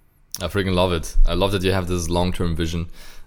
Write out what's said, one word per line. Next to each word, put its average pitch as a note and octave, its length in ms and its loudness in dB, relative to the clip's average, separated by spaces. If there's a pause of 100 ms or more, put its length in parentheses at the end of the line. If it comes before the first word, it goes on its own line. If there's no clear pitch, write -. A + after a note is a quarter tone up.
(420)
I F2 60 -6
freaking F#2 280 -2
love F2+ 160 2
it. E2+ 240 -4 (100)
I E2+ 80 2
love F#2+ 200 2
that F2+ 100 -2
you F#2 80 2
have F#2 160 -2
this F2 220 -2
long-term F2 480 0
vision, E2+ 320 -4 (380)